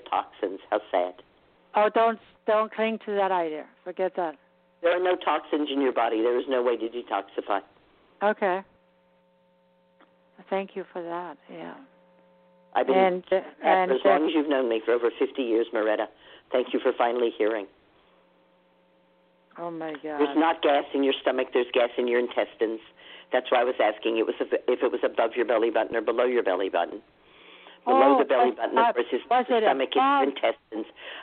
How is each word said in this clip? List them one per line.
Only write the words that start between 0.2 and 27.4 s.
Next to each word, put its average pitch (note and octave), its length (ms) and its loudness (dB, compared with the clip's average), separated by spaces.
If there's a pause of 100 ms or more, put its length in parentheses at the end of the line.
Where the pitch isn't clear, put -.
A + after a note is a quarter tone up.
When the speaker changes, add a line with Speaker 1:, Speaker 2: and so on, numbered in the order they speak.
Speaker 1:
How G#2 120 0 (100)
sad. F2+ 240 -2 (600)
Speaker 2:
Oh, G#3+ 200 4
don't, A3+ 240 2 (260)
don't G#3+ 260 0
cling A3 360 -4
to G#3 80 -4
that G3 160 0
idea. E3 340 -4 (180)
Forget F3+ 320 -4
that. D#3+ 200 -4 (480)
Speaker 1:
There E3+ 120 4
are F3+ 80 -2
no F#3 120 2
toxins D3+ 580 -2
in C#3 80 0
your B2+ 120 2
body. A#2 280 0
There A#2+ 160 2
is C#3+ 100 -4
no C3 140 0
way A#2+ 160 0
to A2 100 -6
detoxify. A2 720 -6 (600)
Speaker 2:
Okay. G3+ 400 0 (1900)
Thank G3 260 -4
you F#3+ 160 -8
for F3 120 -10
that, E3+ 340 -10 (140)
yeah. E3+ 240 -14 (1000)
Speaker 1:
I've C3 140 0
been F#3 80 4
Speaker 2:
And, F#3 300 4
uh, F#3+ 160 0 (200)
Speaker 1:
for D#3 60 0
Speaker 2:
and, F#3 240 4
Speaker 1:
as B2+ 120 2
Speaker 2:
uh, D3 60 6
Speaker 1:
long D3+ 160 4
as - 80 0
you've D3+ 160 0
known C3 200 0
me, A2+ 140 0
for A2+ 100 0
over A#2 260 2
fifty C3+ 240 -2
years, A2+ 300 0
Moretta. G#2+ 340 0 (440)
Thank B2 220 -2
you B2+ 60 0
for B2+ 180 0
finally A#2+ 400 0
hearing. G#2+ 300 -2 (1900)
Speaker 2:
Oh, E3+ 100 -8
my D#3+ 220 -10 (100)
God. D3+ 160 -8
Speaker 1:
There's C#3+ 200 0
not E3 260 2
gas D3 220 4 (100)
in C#3 80 2
your C3+ 180 2
stomach. B2+ 320 0
There's B2 200 2
gas A#2+ 240 2
in B2 100 0
your A#2+ 120 2
intestines. A2+ 600 -2 (520)
That's B2+ 200 0
why B2 100 4
I - 20 2
was B2+ 200 0
asking A2+ 340 0
it A2 80 2
was - 140 -4
if, C3 80 -4 (200)
if B2 140 0
it B2 100 2
was - 120 -4
above A#2 320 0
your A#2+ 100 0
belly A2+ 240 2
button A2 260 -2
or A2+ 60 -2
below A#2+ 240 0
your B2 160 0
belly F#2+ 280 -2
button. F2+ 320 -2 (840)